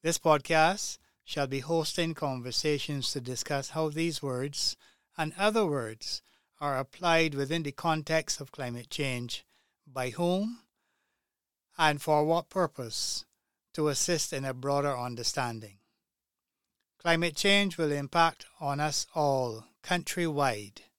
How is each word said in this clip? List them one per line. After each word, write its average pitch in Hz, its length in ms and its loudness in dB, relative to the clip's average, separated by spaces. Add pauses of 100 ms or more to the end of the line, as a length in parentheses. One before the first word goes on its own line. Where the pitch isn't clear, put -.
This 165 160 0
podcast 160 800 4 (260)
shall 143 240 -2
be 135 120 -4
hosting 165 540 -2
conversations 139 960 -2
to 139 100 -4
discuss 127 500 -4
how 160 180 0
these 156 340 -4
words 135 540 -2 (400)
and 156 200 -2
other 214 280 4
words 120 560 -4 (380)
are 143 180 -2
applied 165 580 2
within 147 280 -2
the 143 80 -6
context 160 680 0
of 139 120 -14
climate 120 380 -10
change, 123 560 -6 (400)
by 127 260 -6
whom, 185 480 0 (1160)
and 151 240 4
for 151 220 2
what 165 260 0
purpose, - 760 -4 (480)
to 151 140 0
assist 151 460 0
in 139 120 -4
a 131 80 -4
broader 139 440 0
understanding. 117 800 -4 (1200)
Climate 170 360 2
change 202 420 4
will 156 140 2
impact 156 540 2 (140)
on 143 200 -2
us 151 360 -2
all 131 500 2 (180)
countrywide. 143 960 -2 (200)